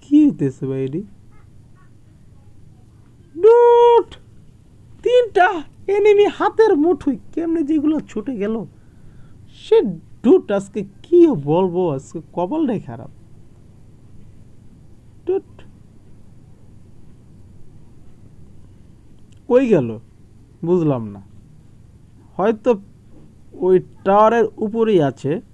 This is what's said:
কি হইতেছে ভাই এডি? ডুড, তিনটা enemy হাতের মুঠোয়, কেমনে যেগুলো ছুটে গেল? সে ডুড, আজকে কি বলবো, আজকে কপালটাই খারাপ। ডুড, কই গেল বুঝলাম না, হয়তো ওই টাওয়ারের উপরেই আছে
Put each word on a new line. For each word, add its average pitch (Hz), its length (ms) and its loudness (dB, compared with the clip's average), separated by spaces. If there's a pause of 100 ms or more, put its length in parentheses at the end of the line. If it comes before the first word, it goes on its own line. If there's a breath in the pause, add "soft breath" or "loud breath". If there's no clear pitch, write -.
কি 294 260 2
হইতেছে 139 400 -4
ভাই 135 180 -6
এডি? 143 180 -8 (2250)
ডুড, 480 800 4 (880)
তিনটা 403 600 0 (240)
enemy 415 400 2
হাতের 403 500 0
মুঠোয়, 294 400 -2 (160)
কেমনে 330 300 -6
যেগুলো 302 380 -2
ছুটে 233 360 -10
গেল? 214 280 -6 (920 soft breath)
সে - 260 0 (420)
ডুড, 269 300 2
আজকে 196 320 -6 (180)
কি 339 240 4
বলবো, 175 640 -2
আজকে 139 300 -10 (120)
কপালটাই 220 480 -6
খারাপ। 120 300 -18 (2250)
ডুড, - 360 -6 (3750)
কই 247 200 2
গেল 120 300 0 (680)
বুঝলাম 156 440 -2
না, 101 120 -16 (1160)
হয়তো 220 440 -2 (720)
ওই 185 280 0 (240)
টাওয়ারের 214 400 2 (120)
উপরেই 220 460 0
আছে 139 380 -6 (140)